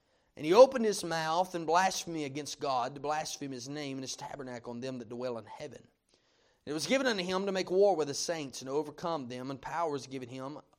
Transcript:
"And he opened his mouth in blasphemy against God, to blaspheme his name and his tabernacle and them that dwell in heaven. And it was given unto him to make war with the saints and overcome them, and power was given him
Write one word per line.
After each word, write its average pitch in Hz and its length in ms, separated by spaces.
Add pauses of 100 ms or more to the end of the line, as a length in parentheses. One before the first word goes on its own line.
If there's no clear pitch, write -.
(360)
"And 143 100
he 160 80
opened 262 300
his 202 220
mouth 165 500
in 165 100
blasphemy 165 600
against 139 340
God, 135 340
to 139 60
blaspheme 147 520
his 127 180
name 143 260
and 135 80
his 123 140
tabernacle 127 560
and 120 100
them 131 160
that 117 80
dwell 120 300
in 110 80
heaven. - 360
And - 880
it - 20
was 147 140
given 269 200
unto 208 160
him 185 220
to 196 80
make 185 180
war 196 240
with 151 140
the 139 40
saints 151 460
and 131 100
overcome 147 600
them, 127 200
and 139 120
power 160 300
was 131 160
given 127 200
him 131 320 (200)